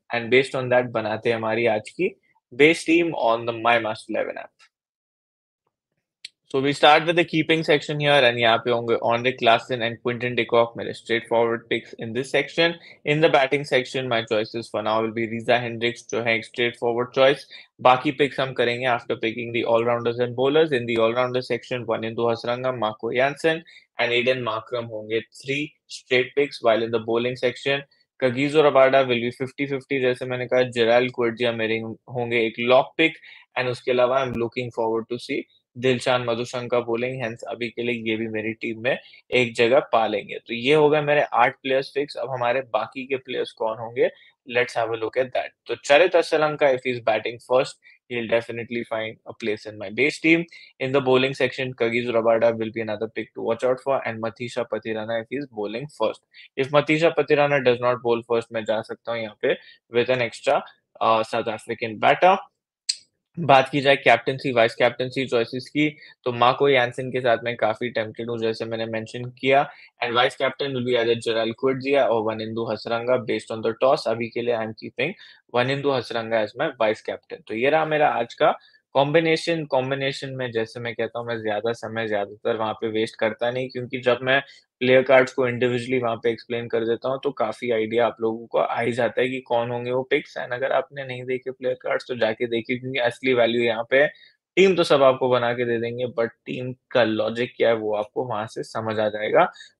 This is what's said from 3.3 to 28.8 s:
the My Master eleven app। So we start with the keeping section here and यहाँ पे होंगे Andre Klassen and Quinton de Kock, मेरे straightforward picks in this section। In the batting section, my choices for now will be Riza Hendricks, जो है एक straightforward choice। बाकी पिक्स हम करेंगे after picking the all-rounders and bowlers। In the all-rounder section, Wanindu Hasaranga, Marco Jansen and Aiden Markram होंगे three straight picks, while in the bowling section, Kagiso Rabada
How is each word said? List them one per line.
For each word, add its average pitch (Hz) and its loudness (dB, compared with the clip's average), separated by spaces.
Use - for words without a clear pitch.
the 117 -4
My 117 4
Master 110 -8
eleven 101 -4
app। - -18
So 135 -2
we 143 2
start 156 6
with 165 0
the 170 6
keeping 160 0
section 147 0
here 143 4
and 120 0
यहाँ 117 6
पे 123 2
होंगे 117 2
Andre 120 0
Klassen 120 2
and 117 -8
Quinton 123 -4
de 117 0
Kock, 117 2
मेरे 101 -8
straightforward 117 -2
picks - -6
in 113 -8
this 135 -4
section। 165 0
In 151 0
the 160 6
batting 139 0
section, 127 -2
my 113 0
choices 113 -4
for 104 -4
now 107 0
will 110 -4
be 117 -4
Riza 117 0
Hendricks, 117 -6
जो 110 -2
है 113 2
एक 110 -6
straightforward 120 -2
choice। 135 4
बाकी 127 4
पिक्स 139 -2
हम 135 -4
करेंगे 120 0
after 120 -2
picking 113 -6
the - 0
all-rounders 117 0
and 120 -10
bowlers। 143 2
In 120 -8
the 113 0
all-rounder 123 0
section, 123 -6
Wanindu 113 -2
Hasaranga, 123 -2
Marco 110 -4
Jansen 147 0
and 120 0
Aiden 127 0
Markram 117 -6
होंगे 107 -6
three 143 -6
straight 127 -2
picks, 143 -2
while 113 4
in 113 -4
the 113 -2
bowling 120 -2
section, 139 -4
Kagiso 139 2
Rabada 135 6